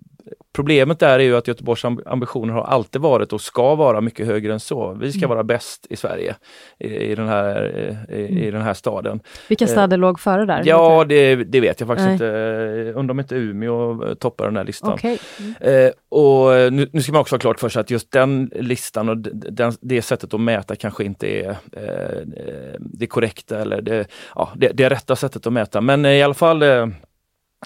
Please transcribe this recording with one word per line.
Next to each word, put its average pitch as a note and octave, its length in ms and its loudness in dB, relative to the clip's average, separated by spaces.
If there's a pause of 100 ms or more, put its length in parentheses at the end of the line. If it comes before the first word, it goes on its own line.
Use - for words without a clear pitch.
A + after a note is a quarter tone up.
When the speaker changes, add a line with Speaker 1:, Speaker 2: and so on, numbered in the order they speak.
(560)
Speaker 1:
problemet D3 440 2
där C3+ 200 6
är C3+ 40 4
ju B2 140 4
att A#2+ 100 -2
Göteborgs A#2+ 380 -4
amb-, A#2+ 220 -6
ambitioner A#2+ 460 -4
har A#2 100 -2
alltid C3+ 380 -2
varit B2 320 2
och G#2+ 80 -6
ska C3+ 340 2
vara B2+ 260 2
mycket A2 260 -4
högre G#2+ 260 -2
än A2 60 -6
så. G#2+ 340 -6
Vi A2+ 180 -6
ska G3 80 -6
Speaker 2:
Mm. C#3+ 100 -2
Speaker 1:
vara A2+ 140 0
bäst - 460 -4
i - 60 -8
Sverige, F2+ 400 -8 (440)
i, - 80 -10
i G#2+ 280 -4
den A2 120 -4
här, G#2 460 -2 (360)
eh, G#2 80 -8
i, G#2 40 -6
i E3+ 180 -4
Speaker 2:
Mm. G#2 140 -4
Speaker 1:
den G#2+ 80 -4
här G#2+ 120 -2
staden. G#2 460 -6 (300)
Speaker 2:
Vilka A3 160 2
Speaker 1:
Eh, - 60 0
Speaker 2:
städer F#3+ 260 4
låg F#3 220 2
före G3+ 260 0
där? E3+ 200 0
Speaker 1:
ja, E3 340 8
Speaker 2:
Vet D3+ 100 4
du? D3 60 4
Speaker 1:
det, C3 280 6
det A2 160 2
vet F#2 200 2
jag A2+ 80 -4
faktiskt A#2+ 180 0
Speaker 2:
Nej. A2+ 80 4
Speaker 1:
inte. A2+ 140 0
Eh, A2 720 -4
undrar C3 120 -2
om C3+ 80 -4
inte C3+ 160 -8
Umeå, A#2 720 -4
eh, G#1+ 60 -4
toppar - 320 -4
den G#2 120 -2
här F#2+ 60 -4
listan. A2 300 -6
Speaker 2:
Okej. A3+ 260 -4 (200)
Mm. G#3 160 -12 (160)
Speaker 1:
Eh, C3 200 6 (180)
och, C3+ 460 6
eh, B2+ 160 6
nu, C#3 220 0
nu D#3 80 0
ska C3+ 100 -4
man D3+ 100 4
också C3+ 140 -2
ha A#2 40 -4
klart A2+ 200 0
för A#2+ 100 -2
sig A#2 100 -2
att G#2 100 -4
just A#2 220 -4
den C3 440 2
listan A#2+ 540 -4
och B2+ 80 -2
d-, G#2+ 160 -10
d-, G#2+ 180 -12
den, A#2 300 0
det B2+ 200 -2
sättet - 320 -6
att A2 80 -2
mäta G#2+ 340 -2
kanske G#2+ 280 -6
inte G2+ 240 -6
är, G2 220 -4
eh, G2+ 340 -12
eh, D2+ 960 -10
det - 280 -8
korrekta A2+ 520 -4
eller G#2 220 -4
det, G#2+ 240 -2 (300)
ja, - 200 -2
det, B2+ 120 2
det C3 220 2
rätta C3 260 -2
sättet A#2 320 -6
att A#2 60 0
mäta. G#2+ 280 -2
Men, C#3 240 2
eh, C#3 60 6
i C#3+ 120 6
alla C#3+ 100 2
fall, E3 280 2
eh, B2 260 4 (800)